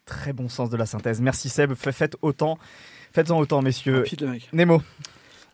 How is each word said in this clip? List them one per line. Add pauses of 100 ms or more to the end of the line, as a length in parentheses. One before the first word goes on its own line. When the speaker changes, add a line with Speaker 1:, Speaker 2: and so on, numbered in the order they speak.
Speaker 1:
Très
bon
sens
de
la
synthèse.
Merci
Seb.
Fa-,
faites
autant, (540)
faites-en
autant,
messieurs.
Speaker 2:
Rapide,
le
mec.
Speaker 1:
Nemo. (720)